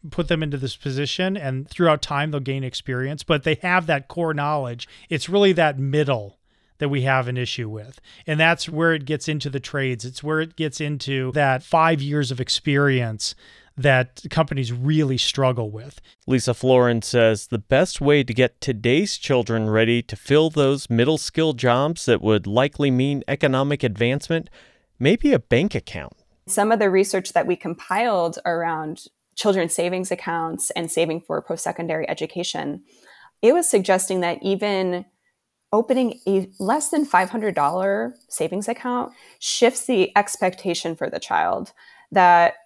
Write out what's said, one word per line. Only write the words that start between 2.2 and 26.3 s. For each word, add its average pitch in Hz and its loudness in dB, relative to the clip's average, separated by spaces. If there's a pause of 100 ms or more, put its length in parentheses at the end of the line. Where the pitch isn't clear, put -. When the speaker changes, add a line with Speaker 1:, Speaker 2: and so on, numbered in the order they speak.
Speaker 1:
they'll 147 -4
gain 135 -6
experience, 131 -8
but 147 0
they 160 2
have 180 0
that 143 -2
core 165 -2
knowledge. 143 -4 (220)
It's 156 -4
really 196 6
that 156 2
middle 135 0 (420)
that 147 -2
we 135 0
have 131 2
an 127 -4
issue 120 -6
with. 107 -14 (240)
And 151 -2
that's 165 2
where 165 2
it 151 -2
gets 147 -4
into 147 -4
the 135 -4
trades. 131 -4
It's 127 -12
where 156 -2
it 160 -8
gets 156 -4
into 135 -4
that 139 2
five 160 4
years 143 -2
of 127 -6
experience 131 0 (420)
that 127 2
companies 135 -2
really 135 0
struggle 127 0
with. 110 -16 (240)
Speaker 2:
Lisa 123 2
Florin 123 4
says 113 4
the 117 -4
best 135 0
way 147 4
to 123 -6
get 123 2
today's 127 -2
children 113 0
ready 113 2
to - -10
fill 151 2
those 143 0
middle 123 2
skill 160 0
jobs 127 0
that 117 -4
would 104 0
likely 139 0
mean 135 0
economic 139 0
advancement 123 -2 (480)
may 143 4
be 285 2
a 196 4
bank 160 0
account. 73 -10 (340)